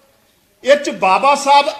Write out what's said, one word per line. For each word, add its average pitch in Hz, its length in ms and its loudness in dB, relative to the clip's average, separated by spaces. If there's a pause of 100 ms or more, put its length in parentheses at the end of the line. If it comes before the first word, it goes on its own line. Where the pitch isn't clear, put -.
(640)
ਇਹ 269 120 4
'ਚ 294 140 -6
ਬਾਬਾ 202 460 0
ਸਾਹਿਬ 277 320 2 (120)